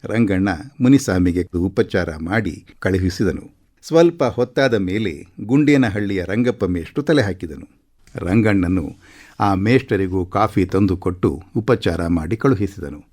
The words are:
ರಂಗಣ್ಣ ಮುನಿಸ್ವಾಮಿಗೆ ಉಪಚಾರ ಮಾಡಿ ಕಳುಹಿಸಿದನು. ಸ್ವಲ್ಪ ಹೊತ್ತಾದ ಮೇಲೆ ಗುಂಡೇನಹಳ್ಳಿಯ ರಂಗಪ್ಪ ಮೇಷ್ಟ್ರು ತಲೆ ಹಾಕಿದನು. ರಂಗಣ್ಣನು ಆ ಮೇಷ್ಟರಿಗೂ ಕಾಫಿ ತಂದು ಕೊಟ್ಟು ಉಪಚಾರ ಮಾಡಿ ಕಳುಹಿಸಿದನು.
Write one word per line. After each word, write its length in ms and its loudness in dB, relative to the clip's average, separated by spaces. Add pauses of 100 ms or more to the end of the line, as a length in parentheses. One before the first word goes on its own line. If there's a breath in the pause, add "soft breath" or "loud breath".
ರಂಗಣ್ಣ 440 0 (320)
ಮುನಿಸ್ವಾಮಿಗೆ 720 2
ಉಪಚಾರ 600 -2
ಮಾಡಿ 500 -4 (120 soft breath)
ಕಳುಹಿಸಿದನು. 760 -2 (260)
ಸ್ವಲ್ಪ 420 2
ಹೊತ್ತಾದ 500 0
ಮೇಲೆ 520 -2 (140)
ಗುಂಡೇನಹಳ್ಳಿಯ 840 0
ರಂಗಪ್ಪ 400 -2
ಮೇಷ್ಟ್ರು 380 -4
ತಲೆ 200 2
ಹಾಕಿದನು. 600 -8 (320)
ರಂಗಣ್ಣನು 760 0 (500 loud breath)
ಆ 140 2
ಮೇಷ್ಟರಿಗೂ 720 0
ಕಾಫಿ 400 0
ತಂದು 300 2
ಕೊಟ್ಟು 460 -2 (140)
ಉಪಚಾರ 500 0
ಮಾಡಿ 300 -2
ಕಳುಹಿಸಿದನು. 680 -4 (100)